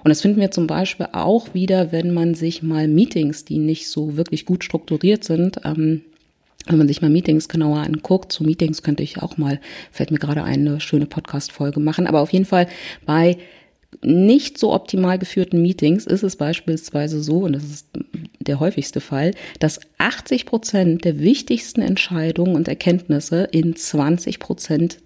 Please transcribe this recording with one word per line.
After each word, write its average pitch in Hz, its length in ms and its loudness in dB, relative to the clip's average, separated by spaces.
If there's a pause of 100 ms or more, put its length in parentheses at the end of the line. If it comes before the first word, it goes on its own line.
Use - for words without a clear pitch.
Und 156 60 4
das 151 140 4
finden 208 180 4
wir 196 100 2
zum 175 160 0
Beispiel 175 460 -4
auch 214 400 0
wieder, 185 400 0
wenn 170 220 0
man 170 200 2
sich 165 280 -4
mal 156 240 0
Meetings, 156 580 2
die 156 140 -4
nicht 156 300 -2
so 151 280 -4
wirklich 160 300 -4
gut 180 180 0
strukturiert 175 600 -2
sind, 170 400 0
ähm, 156 380 -2 (640)
wenn 160 120 4
man 147 100 6
sich 143 140 -2
mal 156 80 4
Meetings 156 380 2
genauer 151 300 0
anguckt, 156 540 -2
zu 160 120 -4
Meetings 156 380 0
könnte 147 200 0
ich - 180 -8
auch - 160 -8
mal, 143 240 -2 (300)
fällt - 200 -6
mir 156 80 0
gerade 147 240 -2
ein, 135 180 0
eine 147 200 0
schöne 147 260 0
Podcast-Folge 147 760 -6
machen, 156 260 0
aber 156 140 2
auf 156 120 0
jeden 185 140 2
Fall 180 200 2 (380)
bei 165 320 4 (680)
nicht 196 540 4
so - 160 0
optimal 185 460 0
geführten 180 420 0
Meetings 175 460 2
ist 190 160 0
es 190 140 -4
beispielsweise 156 840 -4
so, 151 180 0
und 175 160 0
das 147 100 -6
ist 147 240 -16 (500)
der 139 220 -4
häufigste 156 400 -2
Fall, 147 320 -2 (260)
dass - 220 0 (180)
achtzig - 480 -2
Prozent 190 580 0
der 156 140 2
wichtigsten 233 640 0
Entscheidungen 175 720 0
und 160 140 0
Erkenntnisse 170 800 0
in 165 240 2
zwanzig 156 640 -2
Prozent - 680 -2